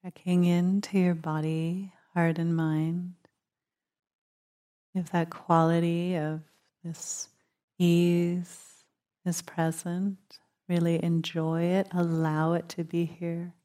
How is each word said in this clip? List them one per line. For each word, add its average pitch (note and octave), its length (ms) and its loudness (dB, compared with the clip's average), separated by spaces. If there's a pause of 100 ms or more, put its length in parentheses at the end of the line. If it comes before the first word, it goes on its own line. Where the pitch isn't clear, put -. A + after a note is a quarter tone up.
Checking F3+ 360 0
into F3+ 540 2
your F3+ 160 4
body, D#3+ 760 -4 (220)
heart, E3 240 2
and E3+ 180 0
mind. E3 560 -2 (1800)
If F3+ 160 -4
that E3+ 180 0
quality E3+ 880 2
of D#3 240 -4 (420)
this - 460 -10 (500)
ease F3 1040 2 (420)
is F3 160 -4
present, F3 760 -4 (500)
really E3+ 380 2
enjoy E3 600 0
it, F#3+ 280 0
allow D#3+ 600 0
it E3+ 160 -4
to E3+ 140 -8
be E3+ 200 -2
here. E3+ 480 -8 (120)